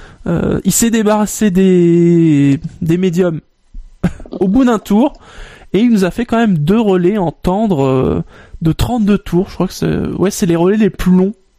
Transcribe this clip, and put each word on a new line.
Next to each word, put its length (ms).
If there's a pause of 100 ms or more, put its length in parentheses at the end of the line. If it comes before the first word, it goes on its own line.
(260)
Euh, 380
il 80
s'est 180
débarrassé 600
des, 1120 (220)
des 160
médiums 420 (640)
<laughs> 280
au 180
bout 160
d'un 140
tour, 360 (580)
et 80
il 100
nous 140
a 60
fait 160
quand 120
même 200
deux 220
relais 380
en 140
tendre, 520
euh, 380 (400)
de 100
trente-deux 460
tours. 300
Je 60
crois 140
que 60
c'est, 320 (120)
ouais, 120
c'est 160
les 100
relais 200
les 140
plus 240
longs 200 (240)